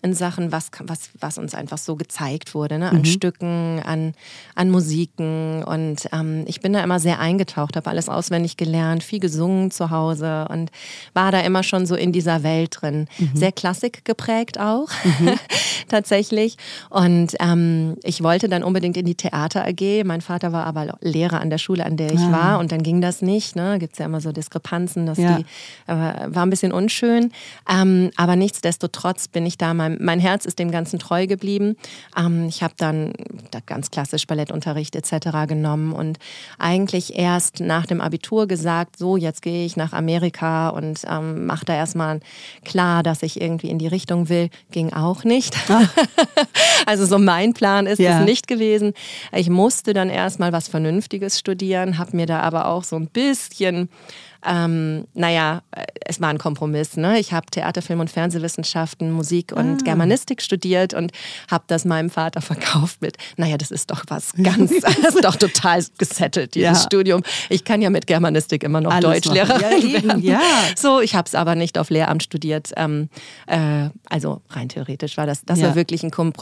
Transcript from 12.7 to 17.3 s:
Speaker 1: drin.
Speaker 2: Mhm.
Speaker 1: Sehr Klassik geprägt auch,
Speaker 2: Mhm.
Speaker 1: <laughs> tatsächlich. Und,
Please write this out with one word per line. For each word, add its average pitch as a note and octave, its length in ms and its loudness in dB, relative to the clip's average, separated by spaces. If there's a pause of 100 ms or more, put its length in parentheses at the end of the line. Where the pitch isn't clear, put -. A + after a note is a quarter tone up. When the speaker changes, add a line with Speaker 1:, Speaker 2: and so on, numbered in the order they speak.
Speaker 1:
drin. D3+ 260 -2 (120)
Speaker 2:
Mhm. D#3+ 160 0
Speaker 1:
Sehr F#3 180 2
Klassik F#3 520 -4
geprägt A3+ 540 -2
auch, A3+ 300 -2 (160)
Speaker 2:
Mhm. E3+ 300 4 (280)
Speaker 1:
<laughs> - 260 -6
tatsächlich. G#3+ 680 0 (340)
Und, F3 500 4